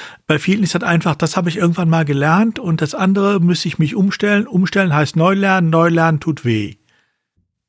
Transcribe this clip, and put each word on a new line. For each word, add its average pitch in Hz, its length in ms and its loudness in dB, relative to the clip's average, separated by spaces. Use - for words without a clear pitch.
bei 151 120 0
vielen 196 240 0
ist 170 120 -2
das 180 80 -2
einfach, 170 320 0
das - 220 -2
habe 175 100 -2
ich 165 80 -4
irgendwann 170 340 0
mal 165 140 2
gelernt 156 560 0
und 170 220 -2
das 147 140 -4
andere 196 440 0
müsste 175 300 0
ich - 100 -10
mich 156 160 0
umstellen. 202 500 0
Umstellen 185 480 0
heißt 147 220 0
neu 175 200 2
lernen, 190 340 2
neu 165 180 4
lernen 165 320 2
tut 147 240 -4
weh. 107 320 -2